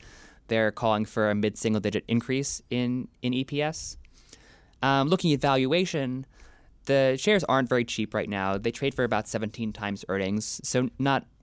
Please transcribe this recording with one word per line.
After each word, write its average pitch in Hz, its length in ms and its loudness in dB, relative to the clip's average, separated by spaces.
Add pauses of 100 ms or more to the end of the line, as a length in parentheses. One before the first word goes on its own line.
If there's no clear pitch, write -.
(480)
they're 110 220 2
calling 107 340 2
for 107 260 0
a 104 40 2
mid-single-digit 104 760 0
increase 131 640 -2
in, 123 380 -2 (140)
in 123 100 -2
E 127 120 -2
P 143 180 -4
S. - 340 -6 (840)
Um, 135 260 4
looking 180 240 4
at 135 80 2
valuation, 135 840 0 (580)
the 135 340 4
shares 208 260 4
aren't 131 240 2
very 123 160 2
cheap 107 300 -4
right 92 140 -2
now. 98 280 0
They 113 140 -2
trade 139 240 -2
for 127 100 0
about 110 240 -2
seventeen 110 440 -4
times 101 360 -6
earnings, 98 560 -2
so 127 240 0 (100)
not 135 280 0 (160)